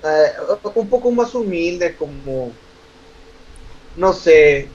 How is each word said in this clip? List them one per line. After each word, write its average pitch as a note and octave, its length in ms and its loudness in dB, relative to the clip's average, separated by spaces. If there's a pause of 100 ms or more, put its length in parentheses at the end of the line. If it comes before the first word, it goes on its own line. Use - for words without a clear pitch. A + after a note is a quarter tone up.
eh, D3+ 280 2 (440)
un A3 140 -2
poco B3 220 0
más A#3+ 220 -2
humilde, F3 640 -4
como, C3+ 540 -8 (1400)
no F#3 160 0
sé D3+ 640 4